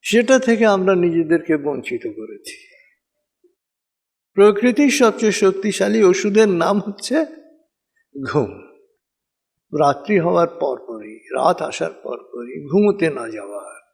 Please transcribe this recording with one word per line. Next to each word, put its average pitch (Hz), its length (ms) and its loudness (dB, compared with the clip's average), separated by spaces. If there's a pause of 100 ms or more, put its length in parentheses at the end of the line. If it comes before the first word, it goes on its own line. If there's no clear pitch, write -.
সেটা 247 380 2
থেকে 226 260 0
আমরা 196 300 2
নিজেদেরকে 165 640 0
বঞ্চিত 127 500 -6
করেছি। 107 600 -16 (1700)
প্রকৃতির 214 560 4
সবচেয়ে 226 420 2
শক্তিশালী 196 720 0
ওষুধের 202 460 4
নাম 185 300 0
হচ্ছে 247 460 -4 (1040)
ঘুম। 123 360 -4 (1120)
রাত্রি 147 400 2
হওয়ার 170 280 2
পরপরই, 113 680 -10
রাত 131 440 -2
আসার 160 300 -6 (120)
পরপরই 135 680 -12
ঘুমোতে 190 380 2
না 123 200 -10
যাওয়া। 104 520 -14 (120)